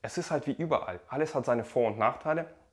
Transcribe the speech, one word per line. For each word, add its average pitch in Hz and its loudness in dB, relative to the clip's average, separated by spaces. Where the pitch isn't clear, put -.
es - -6
ist 147 -4
halt 156 -2
wie 143 -2
überall, 156 0
alles 156 -2
hat 131 0
seine 117 4
Vor- 117 2
und 104 -2
Nachteile. 156 0